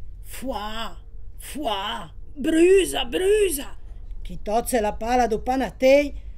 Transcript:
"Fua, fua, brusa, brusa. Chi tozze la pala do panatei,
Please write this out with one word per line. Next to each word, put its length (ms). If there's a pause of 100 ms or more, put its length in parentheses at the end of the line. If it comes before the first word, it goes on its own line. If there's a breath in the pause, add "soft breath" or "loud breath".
(200)
"Fua, 880 (280)
fua, 760 (220)
brusa, 720
brusa. 680 (460)
Chi 220
tozze 380
la 120
pala 340
do 140
panatei, 960